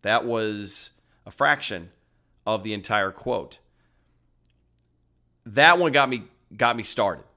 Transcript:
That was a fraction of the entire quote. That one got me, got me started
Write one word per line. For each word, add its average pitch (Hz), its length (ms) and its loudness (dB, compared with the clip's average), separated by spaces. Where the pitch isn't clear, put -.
That 107 220 2
was 107 640 -6
a 101 60 -20
fraction 107 600 -2
of 107 160 -2
the 107 100 -6
entire 101 380 -2
quote. - 480 -8
That 143 320 6
one 170 140 2
got 139 180 4
me, 120 140 -6
got 120 220 0
me 110 60 -8
started 92 420 -2